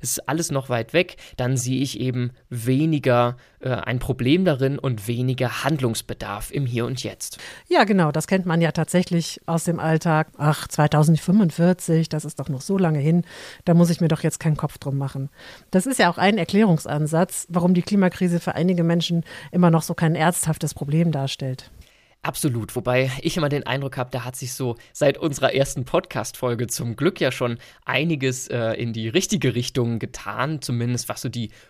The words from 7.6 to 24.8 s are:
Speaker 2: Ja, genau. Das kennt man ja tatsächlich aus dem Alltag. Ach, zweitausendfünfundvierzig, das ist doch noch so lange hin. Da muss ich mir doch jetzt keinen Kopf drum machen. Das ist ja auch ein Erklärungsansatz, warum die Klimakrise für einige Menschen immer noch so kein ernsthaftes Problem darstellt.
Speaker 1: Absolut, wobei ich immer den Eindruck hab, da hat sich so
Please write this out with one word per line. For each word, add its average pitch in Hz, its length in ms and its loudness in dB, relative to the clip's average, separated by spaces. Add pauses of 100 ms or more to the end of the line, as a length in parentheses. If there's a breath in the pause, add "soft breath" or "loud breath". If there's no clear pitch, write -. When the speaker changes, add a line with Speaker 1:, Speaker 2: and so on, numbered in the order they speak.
Speaker 2:
Ja, 311 160 4
genau. 185 260 2
Das 156 160 -2
kennt - 180 0
man 170 160 2
ja 160 100 2
tatsächlich 170 760 0
aus 165 160 0
dem 165 160 -2
Alltag. 156 480 2 (100)
Ach, 147 300 0
zweitausendfünfundvierzig, 165 1400 4
das 156 140 -4
ist 151 160 -10
doch 143 100 -6
noch 135 120 -4
so 196 160 -2
lange 160 220 2
hin. 165 240 4 (420 loud breath)
Da 175 80 4
muss 170 160 8
ich 165 100 2
mir 165 100 4
doch 156 180 0
jetzt - 120 -4
keinen 151 180 0
Kopf - 200 -6
drum 139 200 -4
machen. 139 320 -4 (420 loud breath)
Das 185 140 4
ist 262 140 0
ja 185 120 6
auch - 60 -4
ein 208 200 4
Erklärungsansatz, 165 1120 2
warum 175 240 4
die 175 80 2
Klimakrise 180 580 2
für - 160 -4
einige 175 280 2
Menschen 165 400 2 (280 loud breath)
immer 180 200 6
noch 160 100 4
so 170 120 -4
kein 165 220 2
ernsthaftes 156 580 0
Problem 160 380 0
darstellt. 135 600 -6 (520 soft breath)
Speaker 1:
Absolut, 120 520 -4
wobei 131 340 0 (120)
ich 165 160 -2
immer 151 100 0
den 139 180 -4
Eindruck 135 300 -4
hab, 127 160 -6
da 123 140 -6
hat 123 100 -10
sich 127 180 -8
so 120 220 -4 (160 loud breath)